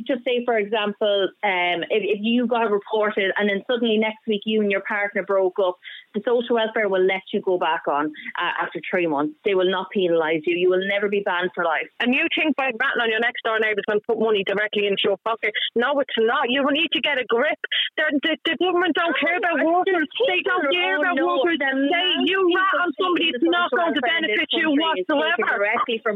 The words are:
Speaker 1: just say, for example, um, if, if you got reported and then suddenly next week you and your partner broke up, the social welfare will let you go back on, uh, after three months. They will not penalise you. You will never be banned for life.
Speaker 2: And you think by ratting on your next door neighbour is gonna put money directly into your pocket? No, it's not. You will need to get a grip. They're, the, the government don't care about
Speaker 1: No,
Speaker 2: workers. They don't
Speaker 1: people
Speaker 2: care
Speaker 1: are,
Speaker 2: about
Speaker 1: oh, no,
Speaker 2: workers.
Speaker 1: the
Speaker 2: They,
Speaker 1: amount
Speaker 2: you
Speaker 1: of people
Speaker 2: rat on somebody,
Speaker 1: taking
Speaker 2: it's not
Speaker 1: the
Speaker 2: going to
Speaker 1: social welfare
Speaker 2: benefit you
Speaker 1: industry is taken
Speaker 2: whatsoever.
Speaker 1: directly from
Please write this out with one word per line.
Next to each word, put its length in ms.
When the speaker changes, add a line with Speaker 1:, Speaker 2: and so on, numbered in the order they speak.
Speaker 1:
just 200
say, 180
for 140
example, 720
um, 460
if, 140
if 180
you 260
got 240
reported 680
and 120
then 200
suddenly 280
next 300
week 180
you 160
and 100
your 100
partner 420
broke 400
up, 140
the 120
social 300
welfare 340
will 160
let 160
you 100
go 160
back 300
on, 240
uh, 120
after 260
three 180
months. 280
They 80
will 160
not 260
penalise 500
you. 120
You 120
will 180
never 200
be 140
banned 320
for 100
life. 240
Speaker 2:
And 140
you 120
think 200
by 100
ratting 360
on 100
your 80
next 240
door 160
neighbour 200
is 80
gonna 200
put 120
money 240
directly 440
into 160
your 200
pocket? 300
No, 240
it's 180
not. 320
You 140
will 120
need 180
to 80
get 180
a 100
grip. 300
They're, 140
the, 320
the 160
government 360
don't 240
care 180
about 220
Speaker 1:
No, 260
Speaker 2:
workers. 220
They 160
don't 240
Speaker 1:
people 80
Speaker 2:
care 220
Speaker 1:
are, 20
Speaker 2:
about 200
Speaker 1:
oh, 40
no, 200
Speaker 2:
workers. 160
Speaker 1:
the 120
Speaker 2:
They, 0
Speaker 1:
amount 580
Speaker 2:
you 120
Speaker 1:
of 60
people 120
Speaker 2:
rat 160
on 100
somebody, 360
Speaker 1:
taking 120
Speaker 2:
it's 80
not 200
Speaker 1:
the 60
Speaker 2:
going 180
to 40
Speaker 1:
social 80
welfare 160
Speaker 2:
benefit 320
you 160
Speaker 1:
industry 320
is 0
taken 160
Speaker 2:
whatsoever. 320
Speaker 1:
directly 480
from 160